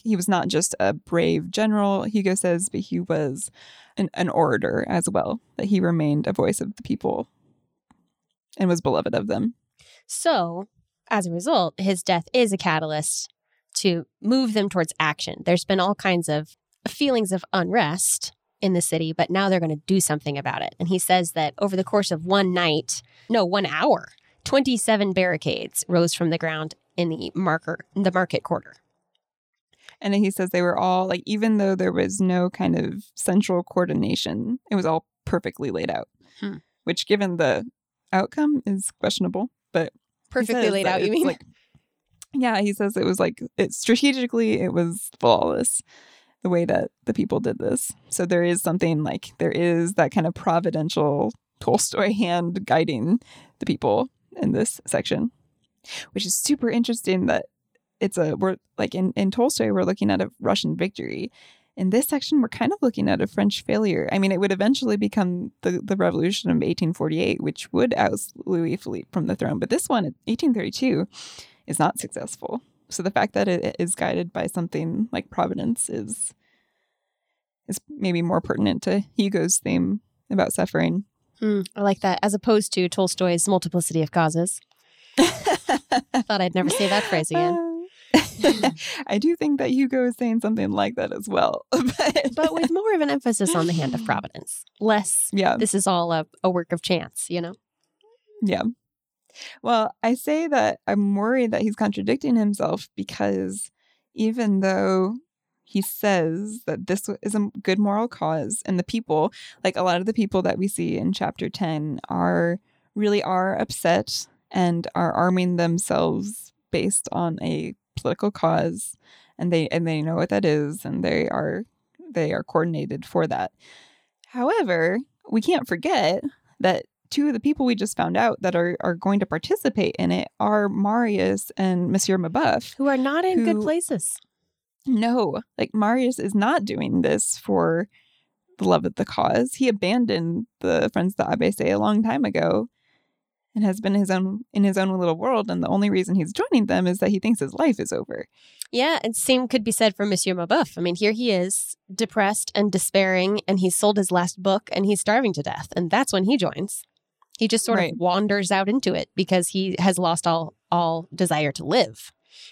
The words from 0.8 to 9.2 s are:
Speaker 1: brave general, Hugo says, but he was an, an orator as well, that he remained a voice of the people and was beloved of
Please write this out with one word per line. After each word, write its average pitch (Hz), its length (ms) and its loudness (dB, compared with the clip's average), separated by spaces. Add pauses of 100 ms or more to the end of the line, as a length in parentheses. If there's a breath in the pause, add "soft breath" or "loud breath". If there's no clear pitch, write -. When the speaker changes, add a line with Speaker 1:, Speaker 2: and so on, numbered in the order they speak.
Speaker 1:
brave 165 580 0
general, 208 540 2
Hugo 196 320 0
says, 175 320 0
but - 120 -4
he 175 200 -4
was 156 500 -4 (460 loud breath)
an, 190 180 -2
an 175 140 -2
orator - 600 0
as 175 200 0
well, - 320 -2 (160)
that - 100 -2
he 196 140 4
remained 160 480 2
a - 40 -2
voice - 280 0
of - 160 -8
the - 80 -18
people - 440 -4 (1300)
and 190 120 2
was 175 120 2
beloved - 340 0
of 202 120 0